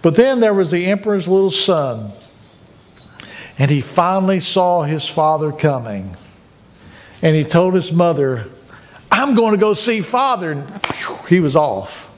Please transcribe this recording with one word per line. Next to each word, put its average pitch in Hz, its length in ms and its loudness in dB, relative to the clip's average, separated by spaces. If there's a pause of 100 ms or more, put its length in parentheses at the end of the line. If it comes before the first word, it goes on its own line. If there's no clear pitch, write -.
But 165 120 4
then 254 240 4
there 220 160 4
was 185 160 0
the 175 160 -2
emperor's 202 400 -2
little 190 240 2
son, 127 640 -2 (1500)
and 139 140 2
he 143 80 2
finally 190 580 0
saw 180 460 0
his 147 240 -4
father 156 420 0
coming. 113 680 -4 (1040)
And 160 120 4
he 156 80 2
told 180 320 2
his 180 160 0
mother, 139 560 0 (640)
"I'm 254 240 2
going 226 160 2
to 208 80 2
go 214 160 2
see 226 260 -2
father." 226 520 -2
And 139 340 -8
phew, - 320 -10 (100)
he 175 120 6
was 147 160 0
off. 110 600 -2